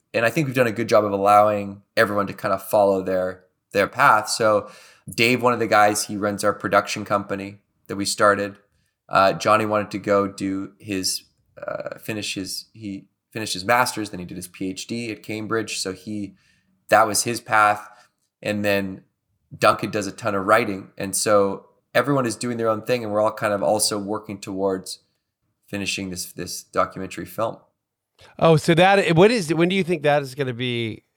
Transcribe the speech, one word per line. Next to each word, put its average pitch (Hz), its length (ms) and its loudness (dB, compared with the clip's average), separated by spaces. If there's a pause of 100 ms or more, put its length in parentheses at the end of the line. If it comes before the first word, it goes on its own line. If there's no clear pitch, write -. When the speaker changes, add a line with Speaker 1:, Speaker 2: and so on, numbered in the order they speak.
(140)
Speaker 1:
and 117 120 0
I 117 40 2
think 151 180 0
we've 123 80 -8
done 127 120 4
a 113 40 0
good 110 160 -4
job 107 160 4
of 101 80 -2
allowing 101 680 4 (160)
everyone 104 300 2
to 92 60 -10
kind 101 200 -4
of 95 100 -4
follow 98 400 4
their, 92 400 -4 (300)
their 98 140 2
path. 120 420 2
So 107 400 2 (440)
Dave, 120 300 2
one 123 80 4
of 113 80 -2
the 113 80 -2
guys, 107 380 4
he 107 100 -8
runs 101 280 -2
our 104 100 2
production 101 500 -2
company 101 560 -6 (280)
that 101 100 -8
we 98 80 -4
started. 101 520 0 (520)
Uh, 95 240 4
Johnny 107 320 2
wanted 104 260 -2
to 104 80 -6
go 101 280 2
do 98 520 -6
his, 95 440 -6 (380)
uh, - 380 -10
finish 107 360 -8
his, 95 380 -8
he 104 360 -12 (220)
finished 107 220 -8
his 92 120 -8
master's, 120 460 0
then 90 80 -10
he 90 60 -10
did 92 120 -14
his 87 100 -12
P 95 220 -8
H - 180 -10
D 117 240 -8
at 104 120 -14
Cambridge. 110 560 -6
So 95 120 -6
he, 104 440 -10 (520)
that 107 180 6
was 107 180 -2
his 117 180 -4
path. 107 480 2 (520)
And 104 220 -4
then 98 400 -2 (540)
Duncan 110 320 2
does 101 160 -4
a 98 60 -8
ton 104 240 -4
of 95 100 -4
writing. 104 440 0 (100)
And 98 160 -6
so 101 520 2 (280)
everyone 127 320 2
is 104 80 -4
doing 120 220 -6
their 113 120 0
own 107 140 -2
thing, 123 200 -2
and 107 80 -6
we're 104 100 0
all 107 100 2
kind 107 220 -2
of 98 100 -2
also 107 340 0
working 101 420 -8
towards 95 600 -6 (680)
finishing 98 440 -6
this, 90 220 -10
this 90 280 -12
documentary 92 640 -6
film. - 320 -6 (800)
Speaker 2:
Oh, 165 180 6
so 165 200 2
that, 180 400 4
what 196 160 8
is, 185 200 -2
when 165 160 2
do 185 80 0
you 190 80 0
think 156 200 -4
that 147 180 2
is 131 140 -12
gonna 131 180 -4
be 117 500 -6 (140)